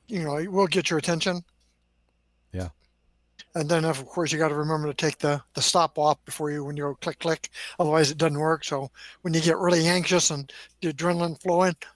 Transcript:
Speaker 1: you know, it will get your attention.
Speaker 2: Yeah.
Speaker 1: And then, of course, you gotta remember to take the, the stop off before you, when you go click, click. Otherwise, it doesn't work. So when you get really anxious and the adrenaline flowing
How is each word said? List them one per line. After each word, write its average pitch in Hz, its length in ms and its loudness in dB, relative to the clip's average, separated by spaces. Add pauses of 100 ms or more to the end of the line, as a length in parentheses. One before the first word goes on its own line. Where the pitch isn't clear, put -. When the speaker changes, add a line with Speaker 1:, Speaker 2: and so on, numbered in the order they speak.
Speaker 1:
you 190 160 -4
know, 147 140 -4
it 180 160 -6
will 190 160 2
get 165 200 0
your 156 120 0
attention. 175 420 -2 (1080)
Speaker 2:
Yeah. 92 160 -8 (840)
Speaker 1:
And 151 140 -2
then, 160 180 2
of 135 200 -2
course, 160 240 -4
you 156 80 -2
gotta 156 160 2
remember 151 340 -2
to 139 60 -6
take - 240 -2
the, 143 240 -2 (120)
the 143 80 -4
stop 165 360 2
off 151 280 2
before 151 240 -6
you, 147 120 -6
when 143 140 -8
you 147 80 -6
go 143 100 -4
click, - 240 -8
click. 160 300 -2 (300)
Otherwise, 156 320 4
it 151 80 -6
doesn't 151 200 2
work. 156 260 0
So 139 260 -6 (320)
when 170 100 -2
you 160 80 4
get 165 160 4
really 175 320 4
anxious 180 420 2
and 139 220 -6 (300)
the 160 100 -2
adrenaline 170 480 -2
flowing 180 340 2 (220)